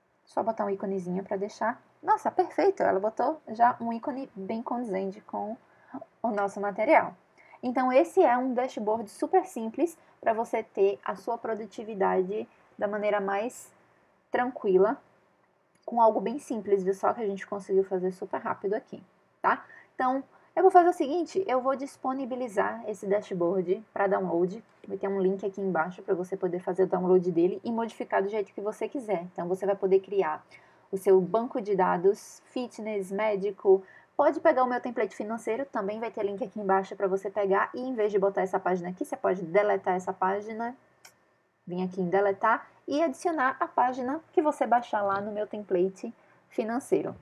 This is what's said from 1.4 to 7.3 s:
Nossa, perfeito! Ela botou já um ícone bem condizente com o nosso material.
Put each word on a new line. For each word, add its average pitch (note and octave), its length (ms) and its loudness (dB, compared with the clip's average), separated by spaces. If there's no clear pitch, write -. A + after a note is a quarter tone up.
Nossa, G#4 240 0
perfeito! F#4+ 540 0
Ela F#3+ 160 2
botou B3 480 -2
já A#3 340 4
um A#3 100 -4
ícone B3+ 440 -6
bem G3+ 260 -8
condizente G#3 600 -6
com G#3 360 -8
o A3+ 80 0
nosso G3+ 320 -2
material. G#3+ 540 4